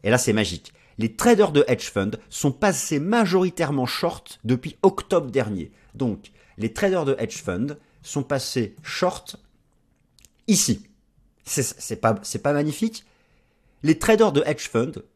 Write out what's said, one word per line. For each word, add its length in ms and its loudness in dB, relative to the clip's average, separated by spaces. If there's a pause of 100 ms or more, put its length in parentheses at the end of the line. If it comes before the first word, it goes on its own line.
Et 60 -2
là, 80 4
c'est 160 0
magique. 400 -2 (240)
Les 180 -2
traders 360 4
de 160 4
hedge 220 -2
fund 220 -2 (180)
sont 220 -2
passés 480 0
majoritairement 840 0
short 580 -6
depuis 380 -2
octobre 480 2
dernier. 420 -4 (220)
Donc, 380 -6 (260)
les 140 -4
traders 340 0
de 140 2
hedge 220 -6
fund 360 -4 (240)
sont 220 -6
passés 580 -4
short 560 -4 (1080)
ici. 400 2 (560)
C'est, 200 -4
c'est 340 -8
pas, 240 2
c'est 200 -8
pas 120 0
magnifique ? 520 -2 (760)
Les 160 4
traders 320 4
de 140 2
hedge 240 -4
fund 240 0 (220)